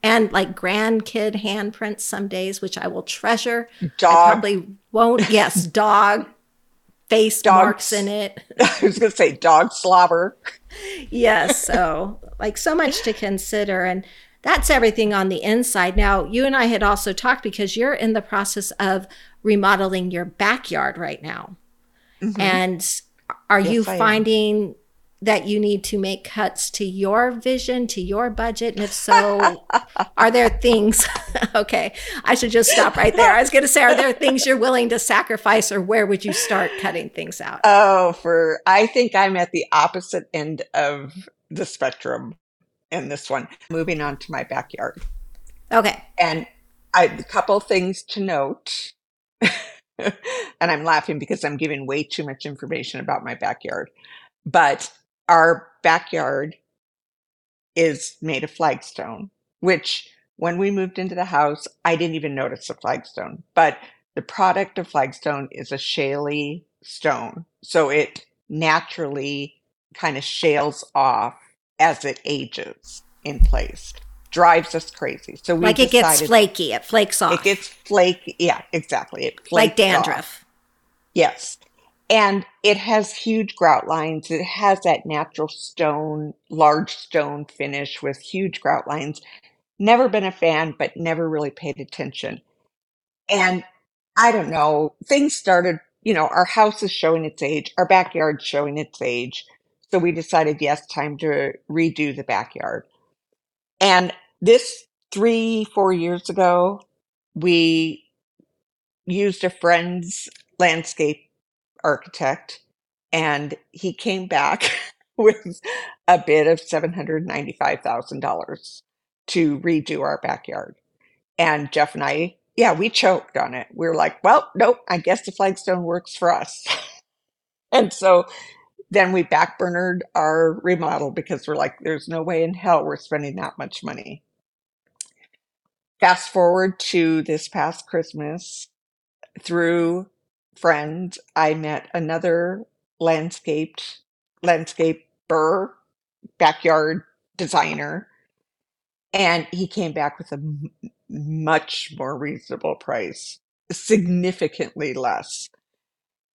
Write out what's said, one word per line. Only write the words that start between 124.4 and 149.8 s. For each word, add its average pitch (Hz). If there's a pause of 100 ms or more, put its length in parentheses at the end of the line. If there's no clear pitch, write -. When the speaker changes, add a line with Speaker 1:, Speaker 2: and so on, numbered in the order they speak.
Speaker 2:
nope, 233
I 180
guess 180
the 196
flagstone 190
works 175
for 175
us." -
<laughs> - (960)
And 226
so 185 (640)
then 185
we 180
backburnered 180 (120)
our 160
remodel 151
because -
we're 151
like, 143
"There's 160
no 165
way 165
in 170
hell 175
we're 151
spending 147
that 160
much -
money." - (1800)
Fast 180
forward 185
to 160
this 156
past 160
Christmas, 160 (720)
through 170 (480)
friends, 160 (160)
I 156
met 151
another 170 (340)
landscaped, 160 (440)
landscaper, 165 (720)
backyard 156 (340)
designer, 156 (1080)
and 170
he 180
came 175